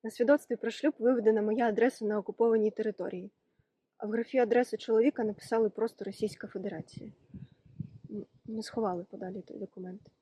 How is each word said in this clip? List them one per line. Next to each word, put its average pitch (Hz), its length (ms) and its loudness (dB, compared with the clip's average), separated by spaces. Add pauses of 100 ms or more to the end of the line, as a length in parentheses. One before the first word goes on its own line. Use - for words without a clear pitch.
На 220 80 -8
свідоцтві 247 440 2
про 233 160 -4
шлюб 294 280 0
виведена 220 420 4
моя 220 260 2
адреса 226 380 2
на 208 120 0
окупованій 214 540 2
території, 202 600 -6 (680)
а 214 100 -8
в - 20 -6
графі 233 280 -2
адреси 240 400 4
чоловіка 233 460 2
написали 214 460 0
просто 220 360 -4
"Російська - 420 -6
Федерація". 185 640 -10 (1000)
М, 208 140 -10 (200)
не 220 180 -8
сховали 185 400 -4
подалі 190 380 -10
той - 160 -16
документ. 190 440 -12 (200)